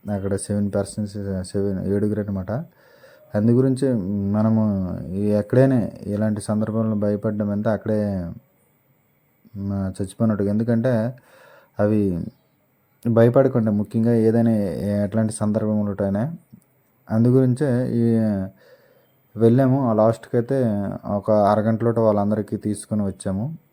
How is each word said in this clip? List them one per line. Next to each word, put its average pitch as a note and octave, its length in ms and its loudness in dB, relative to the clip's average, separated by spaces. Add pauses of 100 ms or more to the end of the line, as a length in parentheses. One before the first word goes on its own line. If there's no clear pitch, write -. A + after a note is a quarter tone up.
(140)
అక్కడ G2 220 -2
సెవెన్ G2+ 380 -2
పర్సన్స్, G#2 380 -4 (300)
సెవెన్, F#2+ 440 -4
ఏడుగురు G#2 340 0
అనమాట. G2+ 440 -6 (720)
అందు G#2+ 180 4
గురించి C3 420 2 (380)
మనము G#2+ 580 2 (200)
ఈ G2+ 160 -4
ఎక్కడైనా A#2+ 640 2 (140)
ఇలాంటి G#2 380 -2
సందర్భంలో G#2+ 560 -2
భయపడ్డం G#2 540 -2
అంటే G#2 200 -2
అక్కడే, G#2 560 -2 (1300)
మ-, G2 360 -4 (100)
చచ్చిపోయినట్టు. G#2 420 -2
ఎందుకంటే A#2 720 0 (680)
అవి G2+ 440 0 (840)
భయపడకుండా A#2+ 640 4
ముఖ్యంగా A2+ 420 0
ఏదైనా A2+ 360 4 (540)
ఎట్లాంటి A2 280 -2
సందర్భంలోటైనా. G#2+ 1000 -2 (800)
అందు A2+ 180 4
గురించే B2+ 600 2
ఈ A#2 280 2 (1160)
వెళ్ళాము. B2+ 540 4
ఆ - 20 2
లాస్ట్కి A2 440 2
అయితే B2+ 280 0 (520)
ఒక G2+ 140 -4
అరగంటలోట G#2+ 680 2
వాళ్ళందరికీ G#2 580 0
తీసుకొని G#2 480 -4
వచ్చాము. G2+ 520 -6 (160)